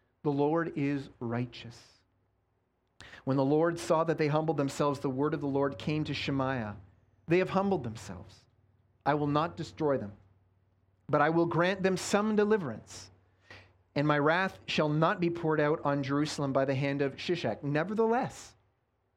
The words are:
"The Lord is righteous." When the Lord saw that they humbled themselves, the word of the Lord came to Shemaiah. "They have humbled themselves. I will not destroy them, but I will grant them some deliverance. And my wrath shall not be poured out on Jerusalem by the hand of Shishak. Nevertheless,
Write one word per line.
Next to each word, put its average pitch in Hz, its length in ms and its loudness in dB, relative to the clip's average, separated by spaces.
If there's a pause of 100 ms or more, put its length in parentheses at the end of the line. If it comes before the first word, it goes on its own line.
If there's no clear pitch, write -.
(240)
"The 147 80 0
Lord 151 440 0
is 143 340 -2 (120)
righteous." 120 580 -6 (1400)
When 135 140 0
the 135 80 4
Lord 165 340 2
saw 160 240 2
that 160 140 0
they 151 100 2
humbled 156 300 2
themselves, 143 420 0
the 147 100 -2
word 139 240 -2
of 151 60 -4
the 143 80 -4
Lord 139 320 -2
came 151 240 -2
to 147 100 -4
Shemaiah. 131 600 -2 (520)
"They 175 120 4
have 185 120 0
humbled 190 320 0
themselves. 95 520 -12 (720)
I 143 80 4
will 147 140 0
not 151 280 0
destroy 147 420 -2
them, 104 140 -6 (960)
but 147 140 4
I 151 80 4
will 165 160 4
grant 180 360 0
them 185 140 2
some 208 400 0
deliverance. 202 720 0 (840)
And 147 100 0
my 147 140 4
wrath 165 460 2
shall 156 240 2
not 165 320 2
be 170 80 2
poured 156 320 0
out 151 240 2
on 143 180 2
Jerusalem 143 480 -2
by 135 140 2
the 135 100 0
hand 143 260 -2
of 135 140 -2
Shishak. 135 480 -4
Nevertheless, 208 880 -2 (640)